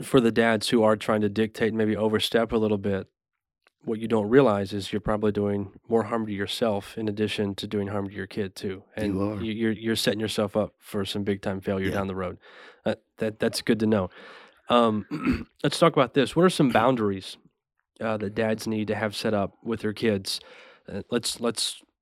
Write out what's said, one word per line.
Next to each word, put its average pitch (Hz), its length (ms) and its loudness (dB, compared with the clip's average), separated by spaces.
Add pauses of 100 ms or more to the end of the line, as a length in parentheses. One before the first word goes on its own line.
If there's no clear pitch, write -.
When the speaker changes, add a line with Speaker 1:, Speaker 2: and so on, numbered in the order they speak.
Speaker 1:
for 135 200 4
the 113 100 6
dads 113 380 2
who 113 140 4
are 110 120 6
trying 107 260 0
to 104 80 2
dictate, 110 440 0
maybe 110 220 2
overstep 107 560 0
a 120 60 2
little 107 200 2
bit, 98 300 -2 (800)
what 110 140 -4
you 113 80 -6
don't 107 220 2
realize 104 440 4
is 98 180 -6
you're 107 80 -2
probably 107 320 0
doing 101 400 -2 (160)
more 113 160 4
harm 113 220 -2
to 107 80 -6
yourself 101 640 -4
in 110 100 -4
addition 104 480 -2
to - 100 -10
doing 104 220 -4
harm 98 220 -6
to 98 40 -18
your 98 140 -10
kid 98 280 -8
too. 95 280 -8 (120)
And 104 200 -2
Speaker 2:
You 95 80 0
are. 104 180 -4
Speaker 1:
you, 110 120 -4
you're, 110 180 0
you're 110 240 -2
setting 107 240 0
yourself 107 380 -2
up 101 220 0
for 101 260 -6
some 101 180 -4
big 101 180 -2
time 95 200 -4
failure 95 260 -2
Speaker 2:
Yeah. 95 60 -2
Speaker 1:
down 98 140 -2
the 95 80 -6
road. 92 220 -6 (480)
Uh, 107 100 -2 (220)
that, 107 220 -4
that's 113 220 -2
good 110 180 0
to 110 80 2
know. 104 220 2 (600)
Um, 113 880 0
<clears throat> - 80 -20
let's - 160 0
talk 165 140 6
about 131 200 2
this. 131 220 2
What 165 100 4
are 185 40 8
some 156 220 4
boundaries, 110 640 2 (640)
uh, 110 160 -2
that 104 180 -6
dads 110 320 -2
need 107 220 -2
to 107 60 0
have 104 200 -4
set 110 180 -2
up 98 300 0
with 113 180 -4
their 110 120 -2
kids? 101 460 0 (520)
Uh, 98 180 -8
let's, - 300 -4
let's, - 420 -4 (200)